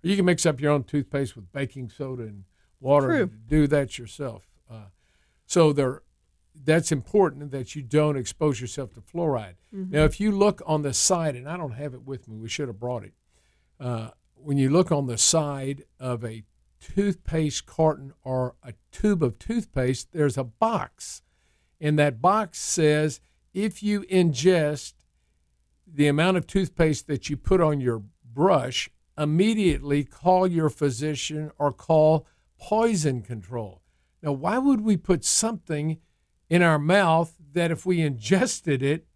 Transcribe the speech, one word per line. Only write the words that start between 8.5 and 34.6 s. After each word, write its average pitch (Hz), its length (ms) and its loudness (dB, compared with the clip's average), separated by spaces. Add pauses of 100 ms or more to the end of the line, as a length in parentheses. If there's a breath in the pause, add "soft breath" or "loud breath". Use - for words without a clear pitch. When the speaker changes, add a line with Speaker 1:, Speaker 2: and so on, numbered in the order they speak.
Speaker 1:
yourself 127 360 -10
to 107 60 -20
fluoride. 127 540 -6 (180)
Speaker 2:
Mm-hmm. 190 180 -10
Speaker 1:
Now, 151 140 2
if - 140 0
you 208 120 2
look 202 340 2
on 156 160 0
the 139 120 -4
side, 160 420 0
and 123 120 -14
I 165 80 -10
don't 156 160 -10
have 147 220 -10
it 117 100 -18
with 135 240 -12
me, 110 100 -14
we 110 120 -12
should 143 180 -6
have 104 120 -12
brought 123 240 -6
it. 101 100 -20 (680)
Uh, 117 300 -6 (240)
when 143 240 -2
you 131 120 4
look 180 220 2
on 143 140 0
the 117 120 -6
side 139 680 -2 (160)
of 123 260 -6
a 110 180 -12 (380)
toothpaste 165 840 -2
carton 139 480 -2 (100)
or 127 400 -4
a 117 100 -18 (180)
tube 202 300 0
of 123 160 -2
toothpaste, 135 760 -4
there's 147 260 -2
a 135 80 -6
box. - 760 -6 (580)
And 151 200 0
that 135 220 2
box 202 380 2
says, 151 600 2 (340)
"If 202 300 -4
you 208 200 0
ingest 160 920 2 (920)
the 147 220 0
amount 165 300 2
of - 100 -4
toothpaste 165 600 0
that 143 220 -6
you 147 60 -4
put 190 240 2
on 151 220 2
your 117 220 -2 (200)
brush, 131 640 0 (280)
immediately 151 880 2
call 185 420 2
your 160 220 0
physician 151 880 -4
or 143 160 0
call 156 520 4 (320)
poison 185 640 0
control." 107 600 -10 (400)
Now, 147 100 -4
why 165 260 -2
would 262 220 2